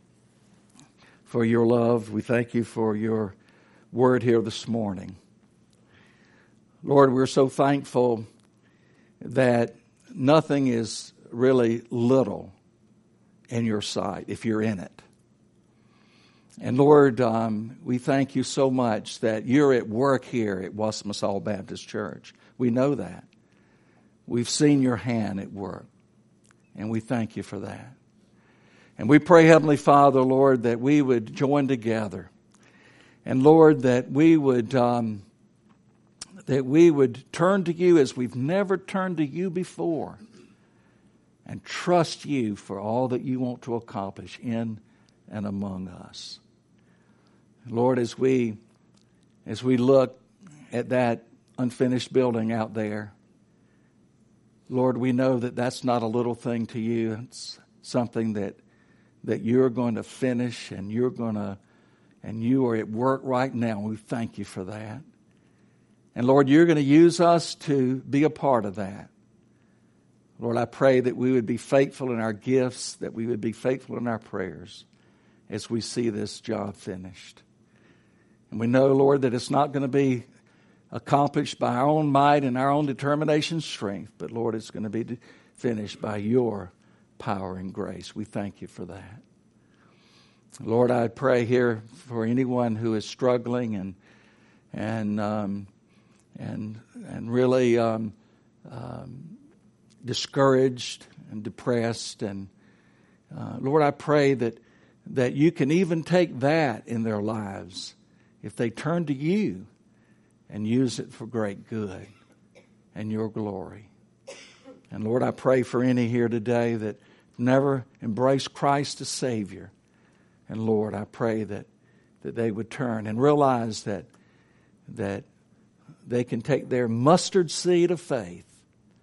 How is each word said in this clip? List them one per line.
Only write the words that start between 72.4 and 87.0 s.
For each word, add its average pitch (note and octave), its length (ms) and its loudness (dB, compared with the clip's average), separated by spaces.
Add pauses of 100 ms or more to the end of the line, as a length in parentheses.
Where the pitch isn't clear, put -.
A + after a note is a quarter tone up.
that - 180 -10
we A2 120 -6
would A#2 160 -4
be A2+ 120 -4
faithful B2+ 440 -4
in A#2+ 100 -6
our A2 120 -4
prayers F2+ 640 -10 (640)
as - 200 -8
we A#2 120 -2
see A#2 280 -4
this G#2 320 -8
job G#2 340 -6
finished. F#2 640 -16 (1080)
And - 80 -8
we A#2 80 -2
know, C3+ 260 6
Lord, C#3 300 4
that B2 100 2
it's A#2+ 160 -4
not C#3 240 2
gonna C#3 140 -2
be C3 360 2 (680)
accomplished C#3+ 680 -2
by A#2+ 160 0
our B2+ 120 2
own D3+ 220 2
might C#3+ 340 4
and B2 140 -2
our C3+ 120 0
own D3 160 0
determination D3 720 -2
and D#3 60 -6
strength, G2+ 540 -10
but - 140 -12
Lord, A2+ 240 -4
it's A2 160 -10
gonna G#2+ 180 -8
be A2 140 -6
de-, A#2+ 140 -10 (380)
finished G#2+ 440 -6
by G#2+ 180 -6
Your G#2 540 -2 (460)